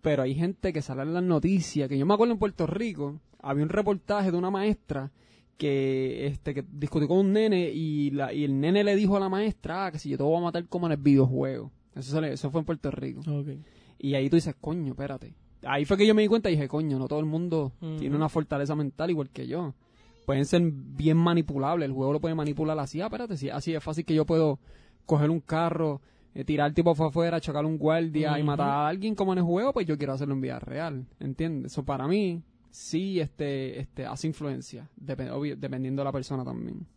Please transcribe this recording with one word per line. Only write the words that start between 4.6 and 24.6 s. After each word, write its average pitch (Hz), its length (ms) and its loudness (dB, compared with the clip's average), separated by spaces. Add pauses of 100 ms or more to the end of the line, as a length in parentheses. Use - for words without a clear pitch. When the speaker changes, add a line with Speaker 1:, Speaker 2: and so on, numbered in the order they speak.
Speaker 1:
que, 135 720 0
este, 143 260 -6
que 135 180 -6
discutió 147 360 0
con 175 120 4
un 196 140 4
nene 202 360 4
y 147 420 -2
la, 139 220 -4
y 147 120 -2
el 135 140 0
nene 180 240 4
le 202 120 2
dijo 202 220 4
a - 20 2
la 190 100 0
maestra, 190 560 -2
"Ah, 180 60 -6
que 151 80 -8
si 147 100 -8
yo 135 80 -2
te 139 60 0
voy 160 140 4
a 175 40 0
matar 170 260 -2
como 175 180 -2
en 165 80 2
el 147 60 0
videojuego". 135 720 4 (240)
Eso 135 180 -10
se 156 80 0
le, 151 100 -2
eso 135 180 -6
fue 160 120 -2
en 147 40 -4
Puerto 156 260 -4
Rico. 131 280 -8 (100)
Speaker 2:
Ok. 147 180 -4 (500)
Speaker 1:
Y 139 160 -2
ahí 135 160 0
tú 165 80 6
dices, 165 240 2
"Coño, 151 320 -4
espérate". 135 400 -10 (300)
Ahí 139 200 0
fue 190 140 2
que 208 100 8
yo 214 80 8
me 214 60 6
di 208 80 4
cuenta 214 200 4
y 170 40 4
dije, 147 160 0
"Coño, 151 280 0
no 127 120 -2
todo 151 100 0
el 156 60 0
mundo 156 560 -2
Speaker 2:
Ujú. 160 160 -8
Speaker 1:
tiene 147 180 -2
una 151 140 2
fortaleza 147 460 -2
mental 151 340 -4
igual 147 220 -2
que 127 160 -10
yo". 147 260 -6 (520)
Pueden 139 200 2
ser 175 180 4
bien 143 540 2
manipulables, 160 720 2
el - 40 -4
juego 131 200 0
lo 151 80 0
puede 165 140 -2
manipular 156 440 -2
así, 147 220 -6
"Ah, 208 60 -4
espérate, 220 280 -6
si 135 140 -4
así 143 240 -4
es 151 100 -4
fácil 156 220 -4
que 165 100 2
yo 156 100 6
puedo 156 340 4 (460)